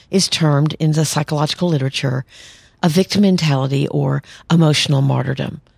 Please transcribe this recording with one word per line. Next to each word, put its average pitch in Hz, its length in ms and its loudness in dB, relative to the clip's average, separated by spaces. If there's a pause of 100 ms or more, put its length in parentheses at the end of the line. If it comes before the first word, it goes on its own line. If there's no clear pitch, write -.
(120)
is 190 160 0
termed 151 500 0
in 156 140 0
the 151 140 0
psychological 151 640 -2
literature 135 560 -2 (580)
a 180 60 2
victim 185 320 0
mentality 143 680 2
or 143 340 -2 (300)
emotional 151 500 2
martyrdom. 135 600 -2 (160)